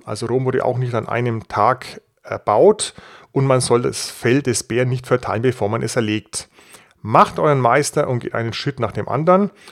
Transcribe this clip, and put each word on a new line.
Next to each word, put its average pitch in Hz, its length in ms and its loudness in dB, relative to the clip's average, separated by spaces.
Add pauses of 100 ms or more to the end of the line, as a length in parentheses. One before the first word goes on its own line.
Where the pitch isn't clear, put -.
Also 110 220 -8
Rom 131 180 -2
wurde 127 180 0
auch 123 140 0
nicht 123 160 -4
an 113 160 -4
einem 117 400 -4
Tag 120 540 0 (200)
erbaut 120 720 2 (400)
und 135 140 2
man 127 160 4
soll 120 180 2
das - 300 -4
Fell 131 320 0
des 127 200 -2
Bären 123 280 -2
nicht 127 160 -4
verteilen, 113 340 -2
bevor 117 300 0
man 117 120 -2
es 117 140 -4
erlegt. 107 540 -4 (500)
Macht 147 380 2
euren 147 220 4
Meister 139 480 2
und 123 100 -2
geht - 160 -8
einen 113 180 -2
Schritt - 260 -6
nach 110 140 -4
dem 107 160 -6
anderen. 180 420 2 (220)